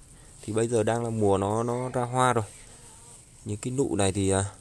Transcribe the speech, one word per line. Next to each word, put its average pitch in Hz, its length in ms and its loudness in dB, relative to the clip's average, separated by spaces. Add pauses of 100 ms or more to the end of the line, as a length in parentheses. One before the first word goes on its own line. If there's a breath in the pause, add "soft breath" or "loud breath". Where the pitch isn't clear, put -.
(420 loud breath)
Thì 107 120 -8
bây 113 140 0
giờ 117 160 2
đang 113 200 0
là 117 60 -4
mùa 104 280 2
nó, 104 260 0
nó 123 260 -4
ra 123 120 -2
hoa 123 320 2
rồi. 113 100 2 (1000 loud breath)
Những 104 120 -6
cái 123 140 -6
nụ 131 240 0
này 98 160 2
thì, 95 180 0
à, 98 160 2 (160)